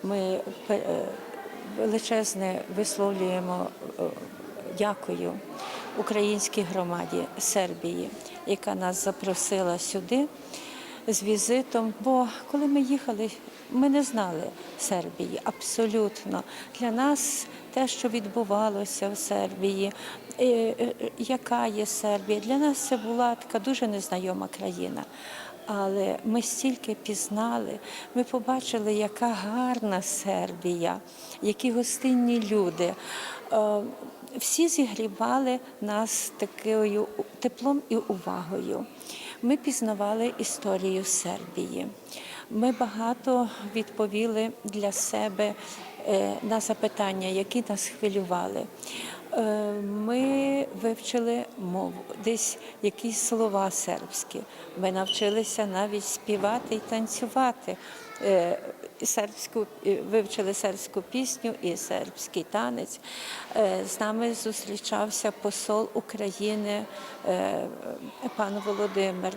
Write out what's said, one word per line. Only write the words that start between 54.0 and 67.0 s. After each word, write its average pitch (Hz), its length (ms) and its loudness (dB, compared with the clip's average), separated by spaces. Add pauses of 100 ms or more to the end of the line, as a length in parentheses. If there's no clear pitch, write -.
Ми 190 100 4
навчилися 208 760 2
навіть 202 400 0
співати 214 720 0
і 214 40 0
танцювати. 226 960 0 (440)
Е, 175 380 4 (440)
сербську, 208 640 -2 (200)
е, 196 140 4
вивчили 202 520 2
сербську 196 480 -2
пісню 247 600 -2
і 170 160 0
сербський - 760 -4
танець. 233 480 -2 (560)
Е, 190 300 4
з 190 140 -6
нами 226 340 2
зустрічався 214 1000 -2
посол 214 640 0
України, 208 920 -2 (420)